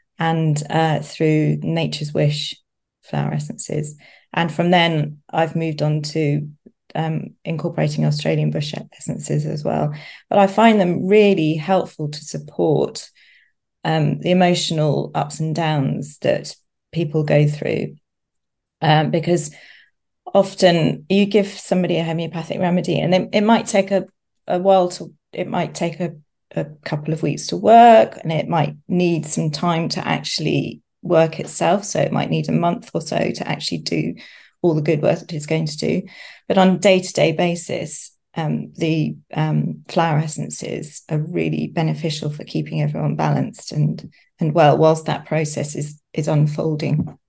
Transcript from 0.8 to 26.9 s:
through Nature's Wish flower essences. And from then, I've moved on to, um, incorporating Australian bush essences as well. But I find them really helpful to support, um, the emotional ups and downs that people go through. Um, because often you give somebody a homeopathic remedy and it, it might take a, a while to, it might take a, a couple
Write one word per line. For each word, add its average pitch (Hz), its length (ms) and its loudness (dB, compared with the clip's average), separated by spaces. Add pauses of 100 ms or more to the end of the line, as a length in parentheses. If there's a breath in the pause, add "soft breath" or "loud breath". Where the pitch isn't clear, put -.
through 156 580 0
Nature's 151 560 -4
Wish - 420 0 (460)
flower - 320 -4
essences. - 640 -8 (340 soft breath)
And 170 180 -2
from 175 220 0
then, 165 580 2
I've 165 280 0
moved 160 240 -2
on 151 220 0
to, 151 440 -2 (480)
um, 156 360 -4 (120)
incorporating 156 640 -2
Australian 151 440 0
bush - 240 -4 (240)
essences 147 480 -4
as 151 200 -6
well. 151 280 -2 (360 loud breath)
But 202 100 4
I 196 80 6
find 214 320 4
them 180 260 0
really 190 500 4
helpful 160 540 -2
to - 140 -12
support, 147 840 -2 (720 soft breath)
um, 151 360 0
the 170 120 -4
emotional 170 800 0
ups - 280 -6
and 160 120 -4
downs 151 640 -2
that - 360 -2 (380)
people 156 300 -2
go 151 220 4
through. - 520 -4 (840)
Um, 156 300 4
because 165 420 0 (800 loud breath)
often 170 760 4
you 202 160 4
give 202 220 2
somebody 180 500 0
a 165 60 0
homeopathic 165 560 -4
remedy 175 400 0
and 175 140 0
it, 185 200 0
it 214 80 2
might 214 260 2
take 196 240 0
a, 196 140 0 (420)
a 180 120 -2
while 185 300 4
to, 180 240 -12 (180)
it 180 160 -6
might 156 260 -4
take 165 260 -6
a, 160 140 -6 (420)
a 160 100 -4 (200)
couple 151 280 -4